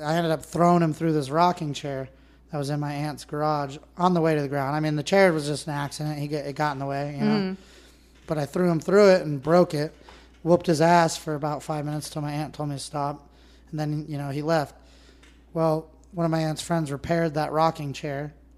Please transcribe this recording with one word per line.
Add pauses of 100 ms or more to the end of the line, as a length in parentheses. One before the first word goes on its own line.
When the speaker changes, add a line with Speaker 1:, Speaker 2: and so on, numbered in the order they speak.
Speaker 1:
I
ended
up
throwing
him
through
this
rocking
chair (420)
that
was
in
my
aunt's
garage (200)
on
the
way
to
the
ground.
I
mean,
the
chair
was
just
an
accident.
He
get,
it
got
in
the
way,
you
know.
Speaker 2:
Mm-hmm. (720)
Speaker 1:
But
I
threw
him
through
it
and
broke
it, (480)
whooped
his
ass
for
about
five
minutes
till
my
aunt
told
me
to
stop. (420)
And
then,
you
know,
he
left. (800)
Well, (260)
one
of
my
aunt's
friends
repaired
that
rocking
chair, (260)